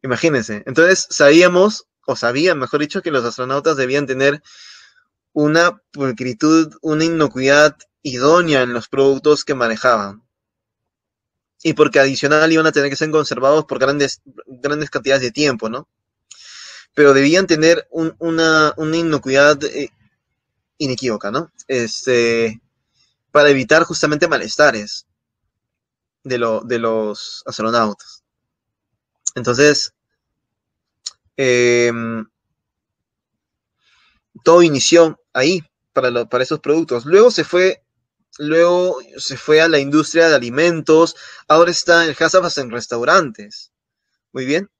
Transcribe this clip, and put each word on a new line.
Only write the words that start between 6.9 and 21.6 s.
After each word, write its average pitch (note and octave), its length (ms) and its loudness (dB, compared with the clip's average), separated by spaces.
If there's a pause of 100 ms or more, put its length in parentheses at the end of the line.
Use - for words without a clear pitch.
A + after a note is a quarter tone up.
inocuidad D3 720 2 (260)
idónea C#3+ 600 0
en B2 120 -4
los A2+ 140 -8
productos C#3 560 0
que D3 100 -6
manejaban. A2+ 680 -2 (1400)
Y D#3+ 100 -2
porque D3 260 2
adicional D3 540 2
iban D#3+ 140 2
a D#3 60 2
tener C#3+ 180 0
que C3+ 60 -8
ser D#3 140 -6
conservados D3 540 0
por B2+ 140 -8
grandes, C#3 420 -2 (260)
grandes C#3+ 440 -8
cantidades C3+ 320 -2
de A#2+ 100 -6
tiempo, B2+ 360 -4
¿no? B2 200 -12 (1040)
Pero C#3+ 200 6
debían D#3 320 2
tener E3 440 2
un, D#3+ 280 -6
una, D#3+ 580 0
una D#3 220 -4
inocuidad, C#3+ 680 0
eh, - 260 -10 (840)
inequívoca, A#2+ 540 -6
¿no? D#3 200 -8 (180)